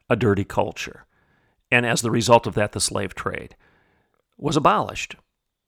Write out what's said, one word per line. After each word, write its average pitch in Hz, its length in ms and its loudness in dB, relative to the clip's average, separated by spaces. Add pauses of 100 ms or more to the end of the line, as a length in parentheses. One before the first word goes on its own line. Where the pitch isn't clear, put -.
(100)
a 123 60 2
dirty 101 280 2
culture. - 640 -6 (640)
And 120 160 4
as 117 160 -2
the 117 80 -2
result 117 360 4
of 104 80 -6
that, 104 180 -2
the 101 80 -6
slave - 340 -4
trade - 420 -10 (800)
was 143 200 -2
abolished. 160 600 0 (520)